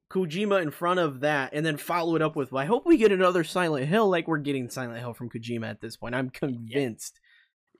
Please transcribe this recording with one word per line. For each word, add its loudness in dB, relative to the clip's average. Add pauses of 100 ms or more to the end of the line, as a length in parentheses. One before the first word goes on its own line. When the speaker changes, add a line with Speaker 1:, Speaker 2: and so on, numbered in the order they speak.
(100)
Speaker 1:
Kojima 0
in -2
front 0
of 0
that 0
and -2
then 0
follow -2
it 2
up 0
with, -2
"Well, 0
I -4
hope 0
we 8
get 6
another 4
Silent 0
Hill 4
like 0
we're 2
getting -2
Silent -8
Hill -8
from -10
Kojima -6
at -10
this -12
point. -8
I'm -2
Speaker 2:
Yeah. -12
Speaker 1:
convinced." -4 (600)